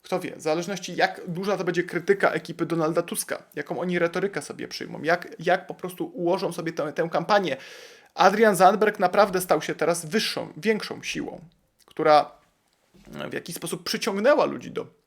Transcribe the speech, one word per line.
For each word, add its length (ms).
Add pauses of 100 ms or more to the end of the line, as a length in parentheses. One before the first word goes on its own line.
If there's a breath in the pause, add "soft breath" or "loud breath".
kto 180
wie, 160
w 40
zależności 560
jak 320
duża 280
to 80
będzie 180
krytyka 480
ekipy 360
Donalda 360
Tuska, 400 (120)
jaką 260
oni 180
retorykę 440
sobie 260
przyjmą, 340
jak, 260 (100)
jak 280
po 80
prostu 320
ułożą 460
sobie 200
tę, 200
tę 200
kampanię. 440 (580 loud breath)
Adrian 420
Zandberg 420
naprawdę 420
stał 220
się 120
teraz 320
wyższą, 500
większą 460
siłą, 380 (460)
która 440 (1000)
w 20
jakiś 240
sposób 280
przyciągnęła 600
ludzi 260
do 360